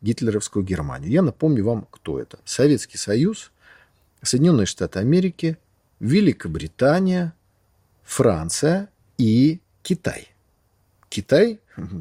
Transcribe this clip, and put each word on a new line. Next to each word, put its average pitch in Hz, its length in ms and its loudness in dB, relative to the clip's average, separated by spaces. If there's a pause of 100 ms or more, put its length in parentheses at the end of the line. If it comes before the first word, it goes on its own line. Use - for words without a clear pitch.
гитлеровскую 107 640 -2
Германию. 98 460 -6
Я 170 140 2
напомню 143 400 0
вам, 113 260 -2
кто 69 300 -10
это. - 260 -14
Советский - 540 0
Союз, 170 520 -2 (680)
Соединённые 135 440 2
Штаты - 320 -6
Америки, 165 600 0 (400)
Великобритания, 160 1400 0 (680)
Франция 120 840 0 (300)
и 131 400 4 (240)
Китай. - 460 -6 (800)
Китай 202 500 0 (420)